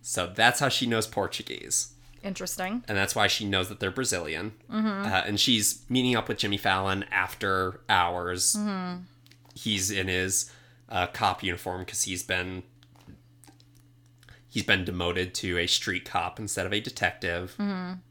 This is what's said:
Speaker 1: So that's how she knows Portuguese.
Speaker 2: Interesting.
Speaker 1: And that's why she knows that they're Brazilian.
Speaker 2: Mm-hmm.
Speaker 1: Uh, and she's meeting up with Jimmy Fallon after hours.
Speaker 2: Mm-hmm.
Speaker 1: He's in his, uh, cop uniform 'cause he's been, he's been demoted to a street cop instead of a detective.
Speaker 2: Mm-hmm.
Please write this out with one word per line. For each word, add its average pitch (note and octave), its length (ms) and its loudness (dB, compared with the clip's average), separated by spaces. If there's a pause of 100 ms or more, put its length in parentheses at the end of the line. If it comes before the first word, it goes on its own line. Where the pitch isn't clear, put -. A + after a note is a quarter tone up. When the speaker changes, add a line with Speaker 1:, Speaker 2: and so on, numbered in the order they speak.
Speaker 1:
So - 320 -2
that's A2+ 260 6
how C#3 100 4
she C3 180 0
knows A2+ 200 4
Portuguese. - 840 -4 (300)
Speaker 2:
Interesting. F#3+ 640 -6
Speaker 1:
And G#2 100 0
that's - 180 2
why G#2 120 4
she G#2+ 180 0
knows F#2+ 240 2
that - 100 -12
they're F#2+ 120 0
Brazilian. F2+ 640 -2 (180)
Speaker 2:
Mm-hmm. A3 160 0 (180)
Speaker 1:
Uh, F#2+ 200 2
and G#2 140 0
she's A2 500 2
meeting B2 260 4
up A2 120 0
with - 120 -2
Jimmy G2+ 180 0
Fallon F#2+ 540 2
after F#2+ 760 0
hours. F2+ 680 2
Speaker 2:
Mm-hmm. F#3 480 -4 (500)
Speaker 1:
He's G2+ 380 0
in F#2+ 160 0
his, F#2 440 0 (380)
uh, F2+ 180 0
cop G2 360 0
uniform F2+ 420 -4
'cause - 180 -4
he's F#2 200 -4
been, F#2 400 -2 (1900)
he's G#2 140 -2
been F#2+ 220 4
demoted F2+ 500 0
to F2+ 220 -2
a F2 100 2
street - 380 0
cop F2+ 340 -2
instead G2 260 -4
of F#2+ 80 -2
a G#2+ 60 0
detective. F2+ 800 -2
Speaker 2:
Mm-hmm. C#3 340 -4 (180)